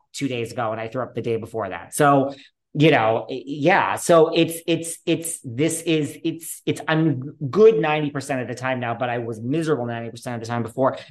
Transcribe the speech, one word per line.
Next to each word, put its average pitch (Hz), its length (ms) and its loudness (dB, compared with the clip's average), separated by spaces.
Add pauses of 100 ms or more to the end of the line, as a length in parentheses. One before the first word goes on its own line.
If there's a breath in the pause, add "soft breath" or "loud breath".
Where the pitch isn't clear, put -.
(140)
two 139 140 -4
days 117 240 -4
ago 113 200 -4
and 110 80 -6
I 113 100 -8
threw 127 120 -6
up 117 140 -8
the 113 80 -6
day 113 140 -2
before 107 320 -6
that. 90 260 -10
So, 143 400 4 (400 loud breath)
you 156 160 6
know, 117 360 2
y-, 131 200 -8
yeah. 143 480 2
So 165 340 6
it's, 165 380 0
it's, 165 400 -2
it's, 165 360 -2
this 143 380 -2
is, 156 420 -2
it's, - 440 -8
it's, 151 200 -2
I'm 151 480 0 (140)
good 214 300 8
ninety 151 320 0
percent 135 300 -4
of 113 60 -6
the 123 60 -6
time 127 260 -4
now, 120 140 -2
but 120 160 -4
I 120 80 -2
was 113 240 -6
miserable 139 460 -2
ninety 117 240 -6
percent 120 240 -10
of 113 60 -8
the 113 60 -10
time 120 140 -2
before. 120 380 0 (120)